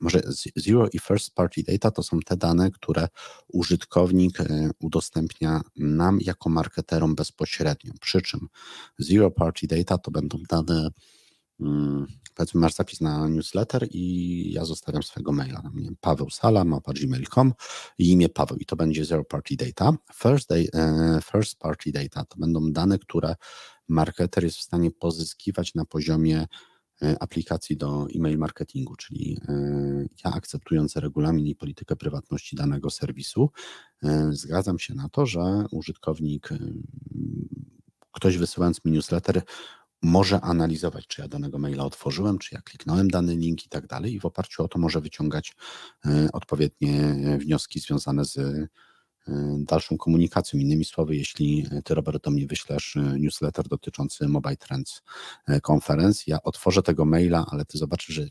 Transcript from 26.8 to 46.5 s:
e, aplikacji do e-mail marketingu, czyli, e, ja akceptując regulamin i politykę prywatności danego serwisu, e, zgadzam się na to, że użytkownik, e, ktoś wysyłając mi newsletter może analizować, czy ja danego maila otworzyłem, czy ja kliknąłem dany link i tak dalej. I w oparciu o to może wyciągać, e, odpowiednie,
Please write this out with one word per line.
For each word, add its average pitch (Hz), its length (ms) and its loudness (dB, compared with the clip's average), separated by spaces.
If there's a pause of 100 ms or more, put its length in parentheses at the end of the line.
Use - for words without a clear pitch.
e, 76 180 2
aplikacji - 580 -4
do 71 380 -2
e-mail 78 220 0
marketingu, - 580 -6
czyli, - 420 -8 (100)
e, 71 580 -2 (200)
ja 90 60 -2
akceptując 76 640 -2
regulamin 76 520 0
i 76 80 -4
politykę - 400 -6
prywatności - 600 -6
danego 143 340 -2
serwisu, - 600 0 (540)
e, 76 300 2
zgadzam 87 460 -2
się - 140 -8
na 139 160 -6
to, 143 160 2
że 101 460 0
użytkownik, 78 800 -4
e, 76 80 -6 (1500)
ktoś 92 260 2
wysyłając 87 480 0
mi 80 60 4
newsletter 82 500 0 (600)
może 92 400 4
analizować, 82 640 0
czy - 140 -12
ja - 60 -10
danego - 320 -8
maila 73 260 -4
otworzyłem, 95 520 -2
czy - 180 -10
ja 87 60 -12
kliknąłem - 460 0
dany 87 280 2
link 82 300 0
i - 40 -20
tak - 180 -8
dalej. 85 260 -6
I - 60 -6
w - 60 -8
oparciu - 380 -4
o 82 40 -2
to 87 120 -2
może 82 220 2
wyciągać, 76 540 -6 (500)
e, 76 280 4
odpowiednie, 71 720 0